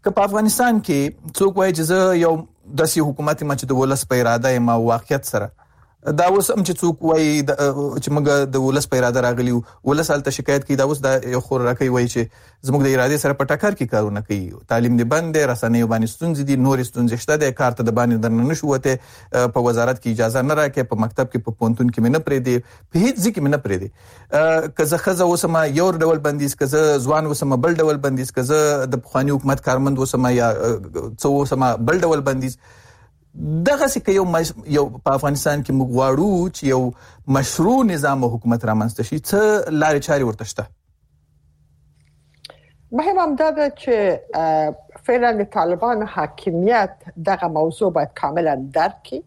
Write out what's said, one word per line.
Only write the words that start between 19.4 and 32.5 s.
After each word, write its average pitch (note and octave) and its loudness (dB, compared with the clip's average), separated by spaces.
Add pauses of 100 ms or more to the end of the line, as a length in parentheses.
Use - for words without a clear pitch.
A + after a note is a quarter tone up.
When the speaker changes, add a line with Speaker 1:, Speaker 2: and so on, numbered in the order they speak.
Speaker 1:
وزارت A#2+ 0
کې A#2 -2
اجازه A#2+ 0
نه D3+ 0
راکوي، C#3 -2
په A2 -2
مکتب B2 -4
کې، B2+ -2 (100)
په - -6
پوهنتون A#2 2
کې - -4
مې A#2 4
نه D#3+ 2 (100)
پرېږدي، B2+ 0 (380)
په E3 2
هیڅ C4 2 (100)
ځای A#3 2
کې D#3+ -4
مې C#3 2
نه C#3 -4
پرېږدي. G2 -4 (880)
که D3 0
زه E3+ 0
ښځه F#3 -2
اوسم، E3+ 2 (200)
یو F#3 4
ډول D#3+ 0
بندیز، C#3+ -2
که C3+ -2
زه D3+ 4 (120)
ځوان D#3 2 (120)
اوسم، C3+ 0
بل E3+ 0
ډول D3 0
بندیز، C3 -4
که C3 -4
زه C#3+ 0
د A#2+ -8
پخواني C#3 -2
حکومت C3+ -2
کارمند C3 0
اوسم، B2+ 0
یا، A#2 2 (680)
څه - -6
اوسم، C#3 2 (180)
بل F3 0
ډول C#3+ 0
بندیز. C3 -6 (800)